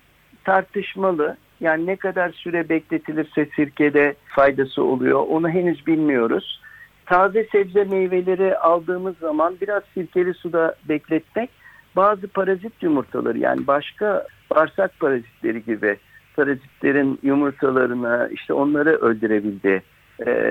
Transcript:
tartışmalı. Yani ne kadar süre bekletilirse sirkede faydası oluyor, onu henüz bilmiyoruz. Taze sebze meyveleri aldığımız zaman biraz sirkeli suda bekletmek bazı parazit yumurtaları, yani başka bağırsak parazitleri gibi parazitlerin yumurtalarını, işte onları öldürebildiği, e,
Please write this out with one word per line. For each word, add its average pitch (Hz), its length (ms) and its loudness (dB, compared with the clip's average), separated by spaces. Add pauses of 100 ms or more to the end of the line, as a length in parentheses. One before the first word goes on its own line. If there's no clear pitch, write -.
(440)
tartışmalı. 190 960 -2 (220)
Yani 165 260 0
ne 190 100 -2
kadar 185 340 -2
süre 165 400 -6
bekletilirse 156 840 -4
sirkede 143 600 2 (120)
faydası 139 560 2
oluyor, 135 460 2
onu 160 200 0
henüz 175 380 -2
bilmiyoruz. 151 760 0 (440)
Taze 196 460 2
sebze 196 320 2
meyveleri 185 760 0
aldığımız 175 600 0
zaman 160 440 -2
biraz 202 220 -2 (100)
sirkeli 180 400 -2
suda 165 420 -2 (140)
bekletmek 160 600 -4 (460)
bazı 196 320 2
parazit 190 560 -4
yumurtaları, 123 540 -2
yani 127 300 -2
başka 147 600 -2 (240)
bağırsak 160 480 0
parazitleri 117 680 -4
gibi 104 320 -2 (380)
parazitlerin 139 880 0
yumurtalarını, 127 1120 0
işte - 200 -6
onları 147 360 2
öldürebildiği, 107 920 0 (380)
e, - 60 -12 (260)